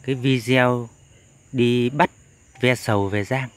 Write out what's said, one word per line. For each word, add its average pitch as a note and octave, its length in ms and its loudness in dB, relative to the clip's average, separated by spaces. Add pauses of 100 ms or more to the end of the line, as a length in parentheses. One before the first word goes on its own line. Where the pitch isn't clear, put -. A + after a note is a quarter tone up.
cái C3+ 120 -4
video B2 720 0 (600)
đi B2 380 0
bắt D3 220 0 (500)
ve B2 140 2
sầu G2+ 340 -2
về G2+ 140 -4
Giang. C3 340 -6